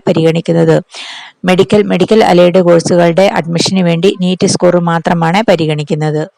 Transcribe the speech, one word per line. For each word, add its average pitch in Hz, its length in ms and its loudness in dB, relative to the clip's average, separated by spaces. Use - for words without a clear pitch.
പരിഗണിക്കുന്നത്. 165 760 0
മെഡിക്കൽ, 185 380 2
മെഡിക്കൽ 190 400 0
അലൈഡ് 175 380 2
കോഴ്സുകളുടെ 170 600 2
അഡ്മിഷന് 170 560 -2
വേണ്ടി 175 420 0
നീറ്റ് 185 260 -2
സ്കോർ 175 320 0
മാത്രമാണ് 170 720 -2
പരിഗണിക്കുന്നത്. 151 800 -2